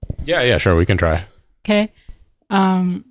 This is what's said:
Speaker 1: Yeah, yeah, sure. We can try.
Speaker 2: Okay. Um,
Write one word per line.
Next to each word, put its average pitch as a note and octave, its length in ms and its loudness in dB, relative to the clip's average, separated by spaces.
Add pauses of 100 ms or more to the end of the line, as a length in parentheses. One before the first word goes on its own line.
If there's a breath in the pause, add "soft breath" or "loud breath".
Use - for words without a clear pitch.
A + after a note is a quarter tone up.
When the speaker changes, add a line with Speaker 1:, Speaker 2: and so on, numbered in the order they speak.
(240)
Speaker 1:
Yeah, D#3+ 180 0
yeah, A#2+ 160 2
sure. F2+ 200 2
We E2+ 80 4
can F#2+ 120 0
try. E2 280 0 (400)
Speaker 2:
Okay. G#3 260 0 (580)
Um, F#3 600 0